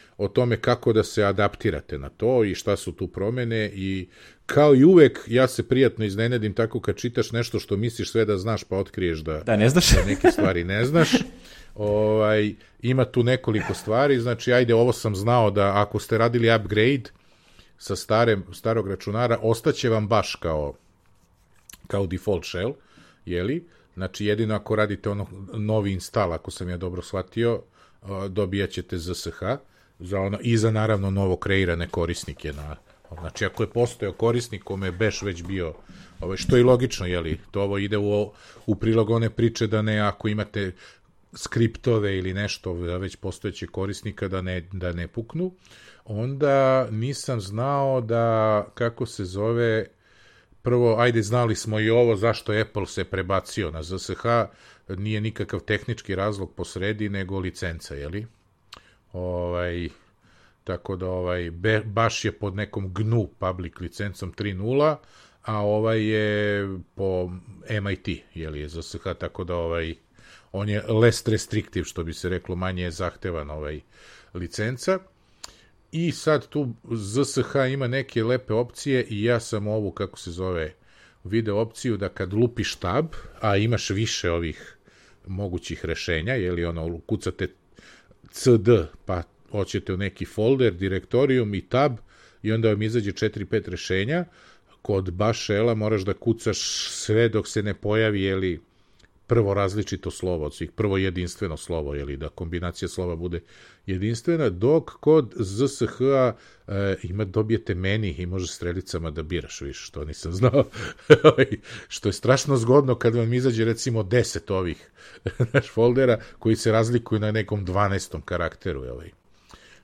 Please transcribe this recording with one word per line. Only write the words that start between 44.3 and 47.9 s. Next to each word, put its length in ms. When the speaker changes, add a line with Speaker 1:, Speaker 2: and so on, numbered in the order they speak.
Speaker 1:
ne, 200
da 200
ne 160
puknu. 440
Onda 840
nisam 500
znao 600